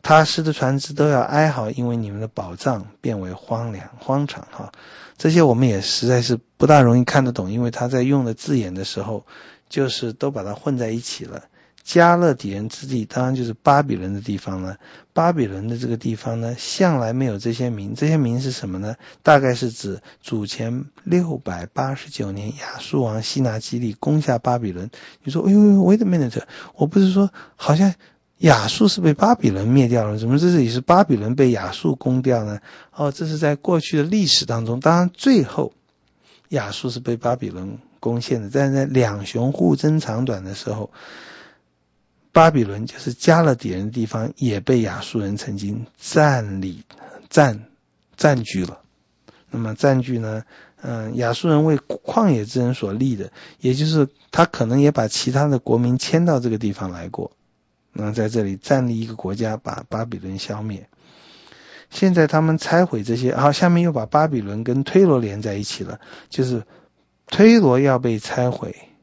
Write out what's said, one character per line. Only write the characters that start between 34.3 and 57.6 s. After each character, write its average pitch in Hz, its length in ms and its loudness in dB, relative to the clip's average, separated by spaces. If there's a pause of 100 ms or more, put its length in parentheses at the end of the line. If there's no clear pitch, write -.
当 117 200 -4
中， 117 140 -2
当 156 180 4
然 180 160 2
最 247 300 4
后 131 300 -4 (800)
亚 113 200 -4
述 - 200 -8
是 120 100 -10
被 120 160 -4
巴 120 180 -2
比 123 140 -8
伦 95 300 -12 (200)
攻 120 220 -4
陷 120 220 -4
的， 101 100 -10
但 139 200 0
在 135 120 0
两 113 420 -2
雄 120 260 -2
互 165 220 2
争 156 240 0
长 117 260 -4
短 101 200 -6
的 95 100 -10
时 104 180 -10
候， 107 200 -10 (1400)
巴 160 220 8
比 135 100 2
伦 104 240 -6
就 - 140 -16
是 117 120 -8
加 165 300 4
勒 139 140 2
底 - 140 -8
人 95 160 -6
的 110 40 -6
地 117 160 -4
方 113 300 -6
也 107 240 -2
被 127 220 2
亚 92 180 -6
述 - 180 -8
人 101 180 -4
曾 104 200 -8
经 104 300 -8 (120)
占 120 600 0
领、 92 240 -10 (440)
占-， 117 360 4 (520)
占 135 280 2
据 95 200 -6
了。 87 180 -14 (680)
那 120 80 -6
么 110 160 -4
占 135 260 2
据 123 200 -4
呢， 110 240 -8 (360)
嗯， 113 360 -8
亚 117 160 0
述 170 160 -2
人 151 160 4
为 156 120 4
旷 - 560 0
野 110 120 0
之 120 160 -4
人 123 140 0
所 101 180 -6
立 123 240 -2
的， 95 160 -10 (260)
也 127 160 0
就 147 100 0
是 156 220 4 (240)
他 170 140 4
可 - 200 -2
能 123 160 2
也 143 120 6
把 110 160 0
其 - 240 -4
他 139 160 2
的 135 100 0
国 - 180 0
民 123 220 0
迁 165 260 0
到 160 140 2
这 120 120 -2
个 107 80 -2
地 107 140 -2
方 92 200 -8
来 87 160 -12
过。 - 240 -10 (580)